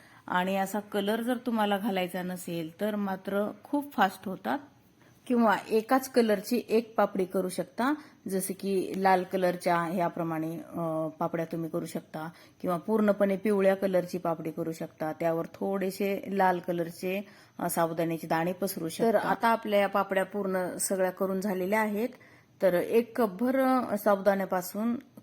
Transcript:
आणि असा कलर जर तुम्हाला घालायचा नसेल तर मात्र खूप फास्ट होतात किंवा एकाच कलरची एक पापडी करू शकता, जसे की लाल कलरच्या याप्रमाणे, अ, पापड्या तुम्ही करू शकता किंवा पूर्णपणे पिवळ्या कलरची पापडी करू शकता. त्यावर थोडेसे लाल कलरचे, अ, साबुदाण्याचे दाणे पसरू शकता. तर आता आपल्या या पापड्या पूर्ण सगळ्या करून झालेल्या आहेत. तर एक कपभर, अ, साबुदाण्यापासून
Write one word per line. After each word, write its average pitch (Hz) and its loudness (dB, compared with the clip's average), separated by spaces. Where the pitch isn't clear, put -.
आणि 185 0
असा 196 -2
कलर 208 -2
जर 247 -2
तुम्हाला 214 0
घालायचा 185 -2
नसेल 175 -6
तर 214 -2
मात्र 202 -2
खूप 285 -4
फास्ट 196 2
होतात 214 -4
किंवा 233 4
एकाच 262 2
कलरची 220 2
एक 220 0
पापडी 202 2
करू 185 -2
शकता, 226 -2
जसे 185 -2
की 190 -2
लाल 190 4
कलरच्या 175 0
याप्रमाणे, 165 -2
अ, 160 -4
पापड्या 165 -2
तुम्ही 165 -6
करू 170 -4
शकता 160 -10
किंवा - -2
पूर्णपणे 202 2
पिवळ्या 196 2
कलरची 185 0
पापडी 165 -4
करू 160 -6
शकता. 160 -6
त्यावर 165 -2
थोडेसे 196 -2
लाल 185 4
कलरचे, 175 -4
अ, 175 -2
साबुदाण्याचे 165 0
दाणे 165 0
पसरू 185 -4
शकता. 165 -2
तर 226 4
आता 196 2
आपल्या 214 2
या 196 2
पापड्या 190 0
पूर्ण 190 -2
सगळ्या 185 0
करून 190 -2
झालेल्या 190 0
आहेत. 214 0
तर 180 6
एक 233 2
कपभर, 240 2
अ, 254 2
साबुदाण्यापासून 196 2